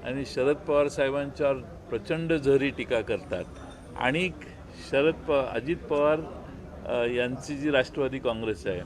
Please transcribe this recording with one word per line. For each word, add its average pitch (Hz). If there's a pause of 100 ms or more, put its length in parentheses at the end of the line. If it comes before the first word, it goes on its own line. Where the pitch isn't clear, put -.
आणि 131
शरद 139
पवार 147
साहेबांच्यावर 143 (340)
प्रचंड 160
जहरी 139
टीका 120
करतात 92 (520)
आणि 156 (600)
शरद 147
प-, 151
अजित 131
पवार, 151 (680)
अ, 120
यांची 123
जी 147
राष्ट्रवादी 135
काँग्रेस 113
आहे 92